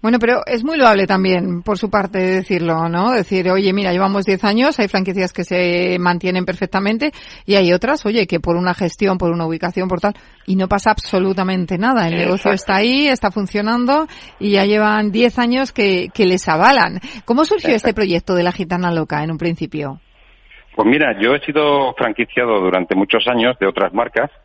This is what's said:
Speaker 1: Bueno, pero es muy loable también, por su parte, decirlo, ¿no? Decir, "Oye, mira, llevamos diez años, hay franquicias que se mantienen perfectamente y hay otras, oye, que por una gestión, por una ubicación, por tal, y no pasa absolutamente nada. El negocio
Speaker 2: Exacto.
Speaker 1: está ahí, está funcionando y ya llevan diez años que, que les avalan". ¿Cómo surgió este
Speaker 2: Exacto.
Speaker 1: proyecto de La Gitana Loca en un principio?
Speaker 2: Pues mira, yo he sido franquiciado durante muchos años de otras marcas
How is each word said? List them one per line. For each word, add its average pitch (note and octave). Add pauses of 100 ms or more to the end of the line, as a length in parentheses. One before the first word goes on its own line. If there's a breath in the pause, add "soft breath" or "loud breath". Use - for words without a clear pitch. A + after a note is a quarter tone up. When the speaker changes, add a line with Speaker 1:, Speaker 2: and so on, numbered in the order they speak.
Speaker 1:
Bueno, A3+
pero A#3 (100)
es A3+
muy D#4+
loable G#3+
también, F#3
por G3+
su F#3+
parte, G3
decirlo, F3
¿no? F3+
Decir, F#3
"Oye, G3
mira, F#3+
llevamos F#3+
diez F#3+
años, A#3+
hay G#3
franquicias F#3+
que F3+
se F3+
mantienen F3+
perfectamente G3+ (340 loud breath)
y G3
hay F#3
otras, B3+
oye, G#3+
que F3
por E3+
una F3+
gestión, F#3
por F3
una E3+
ubicación, E3
por F3+
tal, G#3 (340 loud breath)
y F#3+
no F#3+
pasa G3+
absolutamente F#3+
nada. A3
El E3
negocio F3+
Speaker 2:
Exacto. G3
Speaker 1:
está F#3+
ahí, B3+
está B3+
funcionando A#3+ (320 loud breath)
y G3+
ya G3
llevan G#3+
diez A3+
años B3
que, F#3
que G#3+
les F3+
avalan". F#3 (260 loud breath)
¿Cómo C4+
surgió F4
este A#3
Speaker 2:
Exacto. G3
Speaker 1:
proyecto F#3+
de F3
La F3+
Gitana F3
Loca D3+
en D#3+
un D#3+
principio? D#3 (760 soft breath)
Speaker 2:
Pues G#2
mira, C3+
yo B2
he C#3
sido C#3+
franquiciado A#2
durante F#2
muchos G2+
años B2
de G2
otras F#2+
marcas A#2 (140)